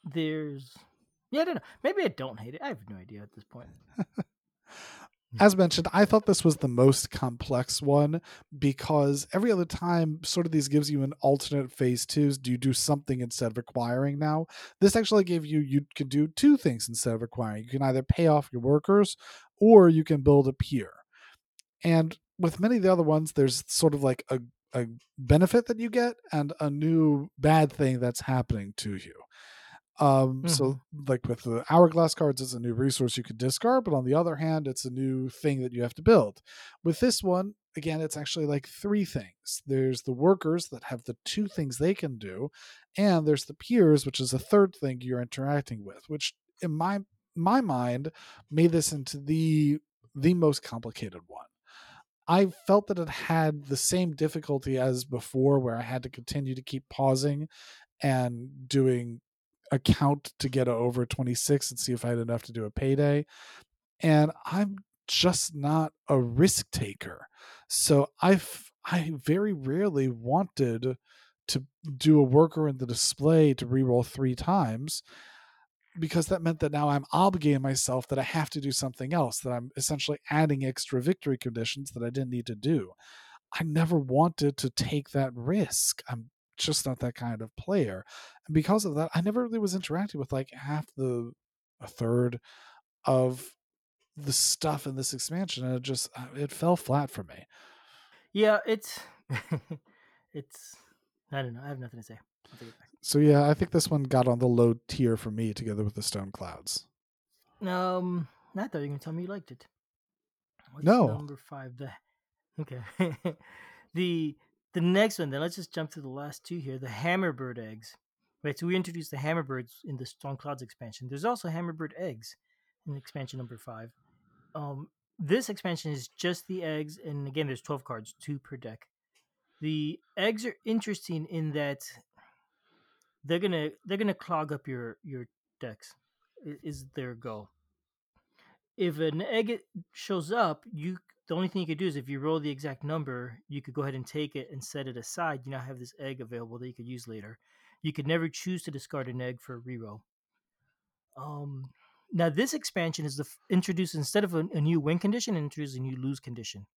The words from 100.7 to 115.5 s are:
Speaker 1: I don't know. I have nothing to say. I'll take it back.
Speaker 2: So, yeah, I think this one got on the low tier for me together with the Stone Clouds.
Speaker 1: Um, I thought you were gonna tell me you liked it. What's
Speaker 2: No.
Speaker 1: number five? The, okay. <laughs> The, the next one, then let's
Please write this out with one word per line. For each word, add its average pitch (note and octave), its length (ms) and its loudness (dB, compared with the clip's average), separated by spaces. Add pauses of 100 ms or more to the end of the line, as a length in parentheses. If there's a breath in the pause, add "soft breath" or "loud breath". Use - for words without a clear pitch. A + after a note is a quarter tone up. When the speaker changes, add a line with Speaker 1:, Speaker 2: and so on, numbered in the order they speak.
Speaker 1:
I C#3 100 -6
don't B2 120 -8
know. B2 100 -16
I C#3+ 60 -16
have C3+ 100 -12
nothing A#2+ 200 -16
to G#2+ 60 -18
say. A2+ 140 -20 (320)
I'll - 80 -20
take A#2 100 -20
it - 100 -20
back. - 100 -20 (160)
Speaker 2:
So, D3 140 0
yeah, D3 280 8
I D3+ 60 4
think E3+ 160 0
this E3 180 0
one D3 160 0
got B2+ 240 2
on A#2+ 120 2
the B2+ 80 2
low A#2+ 260 6 (140)
tier A#2 280 0
for A2 140 -10
me G#2+ 240 -4
together G#2+ 300 -6
with G#2 100 -4
the G#2 80 -10
Stone G2 300 -8
Clouds. - 560 -12 (720)
Speaker 1:
Um, F3+ 680 -2 (280 soft breath)
I G#3 120 -6
thought E3 120 -8
you - 20 -6
were C#3+ 60 -6
gonna C#3+ 120 -8
tell D#3+ 140 -12
me F3 100 -8
you F3+ 40 -10
liked G3 240 -14
it. - 160 -20 (1040)
What's E3 300 4
Speaker 2:
No. - 0 -
Speaker 1:
number C#3 360 -2
five? C3 400 -16
The, C3+ 140 -14 (680)
okay. B2+ 200 -12 (180)
<laughs> E3 380 -4 (580 loud breath)
The, E3 420 -2 (360)
the F3 80 -2
next F#3+ 380 2
one, D3 120 -4
then C#3 100 -6
let's E3+ 160 -6